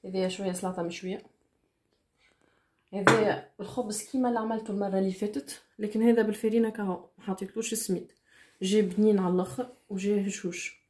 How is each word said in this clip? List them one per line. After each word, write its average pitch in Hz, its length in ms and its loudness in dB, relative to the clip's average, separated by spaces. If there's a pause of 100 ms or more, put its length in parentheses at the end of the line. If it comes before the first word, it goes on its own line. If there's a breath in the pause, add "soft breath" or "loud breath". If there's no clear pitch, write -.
هذه 185 220 -2
شويه 185 240 -4
سلطه 185 320 -4
مشويه. 180 400 -6 (1700)
هذا 208 560 2 (100)
الخبز 214 440 -6
كيما 254 260 0
اللي 233 100 0
عملته 220 320 -4
المره 196 280 0
اللي 190 120 2
فاتت، 214 500 -6 (180)
لكن 214 240 -2
هذا 233 180 8
بالفرينه 220 480 2
كهو، 196 480 -4
ما - 60 -20
حطيتلوش 202 500 -6
السميد. - 380 -4 (500 soft breath)
جا 202 200 4
بنين 202 380 4
على 180 140 2
الاخر 190 400 -2 (160)
وجا 202 380 0
هشوش - 640 -8